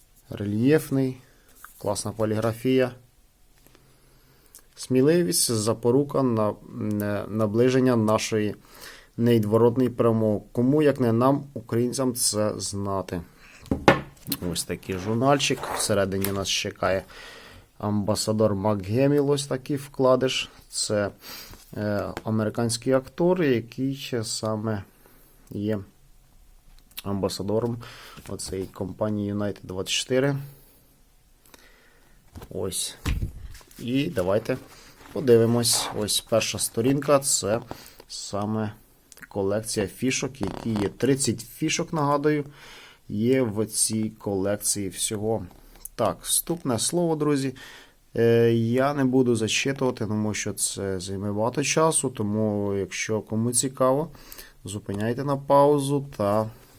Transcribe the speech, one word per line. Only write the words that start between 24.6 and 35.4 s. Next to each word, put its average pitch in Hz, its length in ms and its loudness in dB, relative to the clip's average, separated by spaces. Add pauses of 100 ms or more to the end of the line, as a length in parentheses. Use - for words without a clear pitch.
є 104 280 -2 (1200)
амбасадором 101 800 -2 (460)
оцеї 95 360 -8
компанії 104 640 -4
Юнайтед 104 360 -4
двадцять 92 280 -6
чотири. 135 440 0 (2250)
Ось. - 460 -6 (800)
І 135 320 -2
давайте 107 460 0 (560)
подивимось. 120 760 4 (100)